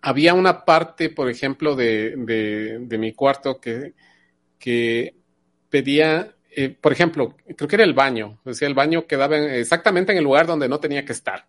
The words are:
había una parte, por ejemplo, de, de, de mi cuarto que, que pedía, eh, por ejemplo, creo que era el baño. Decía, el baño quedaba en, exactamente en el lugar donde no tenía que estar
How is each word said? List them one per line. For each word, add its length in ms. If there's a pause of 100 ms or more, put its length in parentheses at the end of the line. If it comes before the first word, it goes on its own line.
había 320
una 300
parte, 460
por 200
ejemplo, 460
de, 400
de, 640
de 180
mi 140
cuarto 480
que, 320 (680)
que 560 (540)
pedía, 640 (160)
eh, 200
por 220
ejemplo, 440 (200)
creo 120
que 80
era 80
el 100
baño. 500
Decía, 240
el 60
baño 320
quedaba 300
en, 140
exactamente 640
en 60
el 60
lugar 220
donde 220
no 120
tenía 240
que 80
estar 360